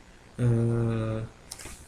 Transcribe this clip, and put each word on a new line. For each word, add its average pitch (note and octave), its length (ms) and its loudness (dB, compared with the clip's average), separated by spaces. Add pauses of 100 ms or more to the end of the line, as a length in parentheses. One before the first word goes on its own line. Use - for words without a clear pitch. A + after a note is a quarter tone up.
(400)
e, B2 60 2 (1400)